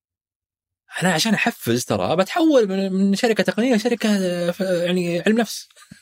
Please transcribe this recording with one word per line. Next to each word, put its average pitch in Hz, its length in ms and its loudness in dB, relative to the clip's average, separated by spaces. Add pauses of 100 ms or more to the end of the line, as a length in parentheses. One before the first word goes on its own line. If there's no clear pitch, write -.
(1000)
أنا 180 120 2
عشان 185 200 0
أحفز 123 520 -2
ترى 101 300 0
بتحول 254 520 2
من، 190 260 -2
من 196 220 2
شركة 214 280 2
تقنية 247 320 0
لشركة، 220 340 0
آه، 175 420 0
ف-، - 100 -10
يعني 175 580 0
علم 208 180 0
نفس. - 300 -4 (340)